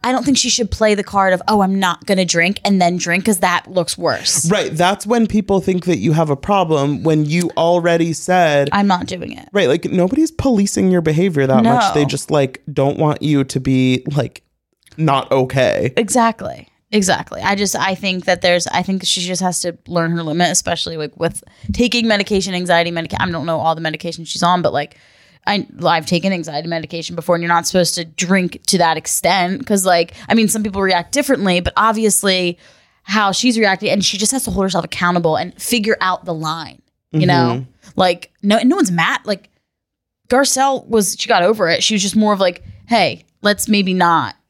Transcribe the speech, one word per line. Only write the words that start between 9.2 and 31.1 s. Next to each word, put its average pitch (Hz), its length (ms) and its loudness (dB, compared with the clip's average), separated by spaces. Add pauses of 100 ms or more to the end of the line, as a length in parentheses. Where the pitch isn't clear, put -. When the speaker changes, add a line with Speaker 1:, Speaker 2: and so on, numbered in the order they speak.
Speaker 1:
it." - 220 -18
Speaker 2:
Right. 185 160 2
Like, 165 160 0
nobody's 220 480 0
policing 202 580 0
your 175 120 2
behavior 156 440 2
that 131 160 4
much. 240 200 4
Speaker 1:
No. 196 120 2
Speaker 2:
They 147 100 2
just, 139 280 -4
like, 139 300 0 (100)
don't 139 260 0
want 151 240 0
you 143 220 2
to 135 160 -4
be, 127 420 2 (140)
like, - 260 -4 (540)
not 147 340 0
okay. 131 680 0
Speaker 1:
Exactly. 226 680 -2 (240)
Exactly. 190 500 -2
I 196 140 -2
just, 196 220 -2
I 190 180 -2
think 185 300 -6
that 180 180 0
there's, 175 240 2
I - 160 0
think 190 240 -4
she - 140 -2
just 180 200 -4
has 180 200 -2
to 175 260 -6
learn 165 240 0
her 170 140 -2
limit, 165 260 0
especially, 170 460 -4
like, 151 200 -8
with - 280 -4 (280)
taking 233 360 2
medication, 196 460 0
anxiety 175 360 0
medica-, 165 320 -4
I 175 80 -2
don't 165 160 -6
know 165 140 -2
all 160 160 0
the 160 40 -12
medication 165 440 -8
she's - 180 -6
on, 175 200 2
but, - 100 2
like, 147 240 -4 (480)
I, 202 220 -2 (180)
I've 160 220 2
taken 175 260 0
anxiety 160 360 -6
medication 165 480 -8
before, 170 180 0
and 170 80 -2
you're 170 100 -4
not 170 140 0
supposed 180 300 0
to 170 80 -8
drink 180 600 -2
to 185 120 2
that 165 180 2
extent 180 680 -2
'cause, 196 180 0
like, 175 300 2 (140)
I 208 60 2
mean, 226 120 4
some 220 160 -2
people 196 180 -4
react 180 300 0